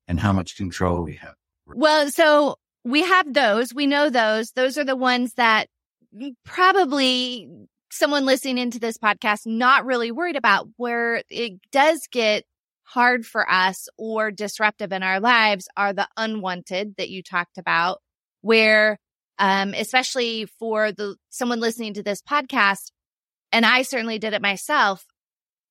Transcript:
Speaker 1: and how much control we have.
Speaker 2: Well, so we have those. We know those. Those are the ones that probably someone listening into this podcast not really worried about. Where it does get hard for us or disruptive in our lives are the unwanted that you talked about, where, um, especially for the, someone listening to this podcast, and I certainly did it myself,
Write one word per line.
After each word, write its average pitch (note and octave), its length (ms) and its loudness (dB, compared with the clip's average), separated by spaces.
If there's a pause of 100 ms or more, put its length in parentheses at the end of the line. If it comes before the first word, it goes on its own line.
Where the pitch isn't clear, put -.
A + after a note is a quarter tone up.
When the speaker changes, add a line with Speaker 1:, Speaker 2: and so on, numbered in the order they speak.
Speaker 1:
and E2+ 120 -2
how G#2 120 2
much F#2+ 240 -2
control F2+ 460 -2
we E2+ 140 -8
have. - 180 -20 (320)
Speaker 2:
Well, D4+ 460 2
so D4+ 460 4 (280)
we C4+ 160 2
have F4+ 320 2
those. A#3 400 2
We C#4+ 140 0
know C#4+ 220 2
those. A3 420 0
Those C4 260 0
are C#4+ 80 -2
the C4+ 100 -2
ones B3 380 0
that A3 340 2 (760)
probably C4 1040 0 (420)
someone D4 340 0
listening C4 340 0
into A#3+ 200 -6
this A3+ 180 -6
podcast G#3+ 480 -2
not A#3 400 2
really A#3+ 260 -2
worried D#4+ 240 -4
about. A3 420 2
Where A#3 520 -2
it A3+ 240 -6 (180)
does D4 380 2
get G#3+ 360 0 (380)
hard B3 420 0
for - 240 -2
us F#3 480 0
or A3 340 -4
disruptive G#3 600 -4
in F#3+ 100 -4
our F#3+ 160 0
lives G#3+ 560 2
are G3+ 160 0
the F#3+ 240 -2
unwanted G3 800 -6
that F#3+ 120 -6
you F#3 140 -12
talked - 340 -6
about, E3+ 420 -2 (420)
where, G#3+ 580 4 (400)
um, G3 340 2
especially A#3 720 -4 (140)
for G#3+ 320 -2
the, G3+ 240 -8 (140)
someone A#3+ 300 -4
listening A3+ 360 -4
to G#3 80 -8
this G3+ 180 -4
podcast, B3 720 -2 (600)
and A3+ 140 4
I B3 160 4
certainly A3+ 380 -6
did G#3 140 -4
it G3+ 100 -2
myself, G3+ 640 -2 (640)